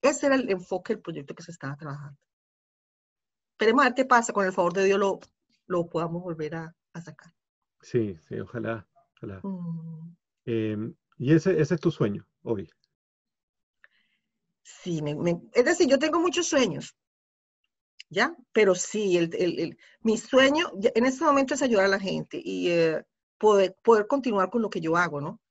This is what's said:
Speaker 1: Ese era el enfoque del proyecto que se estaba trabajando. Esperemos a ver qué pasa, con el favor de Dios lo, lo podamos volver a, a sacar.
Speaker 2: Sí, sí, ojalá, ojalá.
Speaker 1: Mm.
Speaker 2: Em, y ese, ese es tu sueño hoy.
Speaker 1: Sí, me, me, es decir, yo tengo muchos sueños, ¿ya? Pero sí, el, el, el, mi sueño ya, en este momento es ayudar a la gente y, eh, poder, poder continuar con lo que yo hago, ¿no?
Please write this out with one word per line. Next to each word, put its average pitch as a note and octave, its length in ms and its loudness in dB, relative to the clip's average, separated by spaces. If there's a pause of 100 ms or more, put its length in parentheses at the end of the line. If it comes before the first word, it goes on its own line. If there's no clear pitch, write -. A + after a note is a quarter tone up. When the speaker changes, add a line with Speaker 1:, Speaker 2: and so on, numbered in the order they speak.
Speaker 1:
Ese C#4+ 260 0
era C4+ 80 4
el C4 160 -2
enfoque F#3 440 -4
del G#3 80 -14
proyecto D#3 320 -12
que E3+ 100 -20
se E3+ 80 -18
estaba C#3+ 240 -12
trabajando. C#3+ 420 -14 (1300)
Esperemos A3+ 320 4
a B3 40 4
ver B3 60 -2
qué C4 100 2
pasa, A#3+ 280 4
con G3+ 120 0
el F#3 80 0
favor F3 200 0
de F#3+ 120 0
Dios G3 140 4
lo, G3 220 0 (480)
lo F3 200 -2
podamos E3+ 340 -6
volver D#3+ 340 -8
a, E3 180 -12 (180)
a E3+ 80 -16
sacar. - 320 -20 (500)
Speaker 2:
Sí, G#2 440 -4
sí, A2+ 140 -10
ojalá, A2 480 -10 (280)
ojalá. F#2+ 280 -14
Speaker 1:
Mm. E3 720 -10 (300)
Speaker 2:
Em, A2 480 -6 (240)
y C3+ 160 2
ese, E3+ 260 2
ese D#3 140 0
es E3+ 60 -4
tu E3 120 0
sueño G#2 340 -4 (160)
hoy. G#2+ 260 -6 (2000)
Speaker 1:
Sí, E3 380 -8
me, D3 120 -6
me, E3+ 260 -2 (120)
es B3 120 4
decir, E4+ 220 2
yo C4 140 4
tengo D#4 180 0
muchos F4 300 0
sueños, A3 480 -2 (1120)
¿ya? C#4 260 0 (160)
Pero G3+ 220 6
sí, F#3+ 420 0
el, E3 200 0
el, F3 240 -2
el, - 180 -6 (220)
mi A3 180 0
sueño C#4 560 2
ya, G3 220 0
en A#3 100 4
este C4 180 -2
momento C#4 300 2
es C#4 80 -4
ayudar A3+ 220 4
a G3 40 4
la G3 120 2
gente D#3+ 420 -6
y, F3+ 280 -2
eh, E3 340 0 (340)
poder, G3 460 4
poder G#3 240 6
continuar G#3 420 0
con A#3 120 0
lo G#3 60 -2
que F#3+ 120 -6
yo D#3+ 160 0
hago, D#3+ 240 0
¿no? E3+ 200 -10 (100)